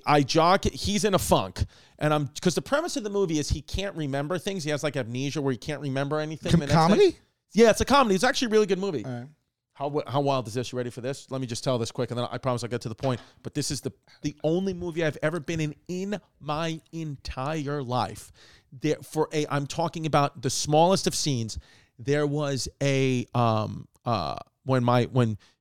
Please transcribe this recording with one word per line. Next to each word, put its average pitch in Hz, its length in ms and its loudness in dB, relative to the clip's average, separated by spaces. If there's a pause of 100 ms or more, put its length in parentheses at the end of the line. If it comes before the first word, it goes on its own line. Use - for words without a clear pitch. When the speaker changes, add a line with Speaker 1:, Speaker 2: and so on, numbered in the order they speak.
Speaker 1:
I 147 160 6
jog, 165 440 4
he's 190 380 -2
in 196 120 2
a 160 40 4
funk. 107 460 0 (340)
And 151 140 2
I'm, 147 160 0 (120)
'cause 180 120 2
the 180 80 -2
premise 302 340 -2
of 240 80 -6
the 208 60 -6
movie 190 300 0
is 143 100 -2
he 160 120 -2
can't 185 340 -6
remember 151 420 -4
things. 196 260 -6
He 151 60 -4
has, 147 140 -2
like, 147 120 -2
amnesia 131 460 -4
where 135 100 0
he 120 60 -2
can't 143 240 -8
remember 143 380 -2
anything 156 320 -4
Speaker 2:
Com-, 170 80 6
Speaker 1:
the 143 80 -2
next 143 80 2
day. 165 40 8
Speaker 2:
comedy? 226 380 6 (360)
Speaker 1:
Yeah, 220 180 8
it's - 100 2
a 202 40 -4
comedy. 247 280 4
It's 185 100 0
actually 254 240 0
a 214 40 -2
really 214 160 6
good 185 120 0
movie. 175 240 -6
Speaker 2:
All 127 80 -8
right. 123 160 -10 (460)
Speaker 1:
How, 139 160 -8
wi-, 147 220 -4
how 143 100 2
wild 135 260 0
is 110 80 -8
this? 123 160 -4
You 123 80 -8
ready 120 100 -4
for 113 120 -14
this? 131 280 -8
Let 131 100 -4
me 131 60 -4
just 117 180 -6
tell 131 140 2
this 113 140 -4
quick, 123 180 -4
and 120 100 -6
then 120 120 -2
I 123 80 -6
promise 123 240 -2
I'll 113 60 -6
get 117 120 -4
to 120 80 -8
the 110 60 -8
point. 127 240 -2 (240)
But 117 100 -12
this 143 160 -2
is 135 120 -4
the, 120 100 -6 (320)
the 147 200 -4
only 185 300 0
movie 170 320 -6
I've 151 160 -2
ever 156 180 -2
been 165 200 -4
in 151 160 -2 (120)
in 185 320 -6 (200)
my 160 420 -4 (100)
entire 147 920 -6
life. 120 480 -4 (500)
There, 151 220 2
for 156 280 -2
a, 151 200 0
I'm 143 160 0
talking 165 400 -2
about 143 340 2
the 135 80 -2
smallest 165 560 4
of 175 80 -2
scenes. 117 460 -2 (400)
There 143 260 0
was 143 420 -2 (140)
a, 135 540 2
um, 110 520 0 (160)
uh, 82 340 -2 (260)
when 127 200 2
my, 123 220 6
when 113 320 2 (240)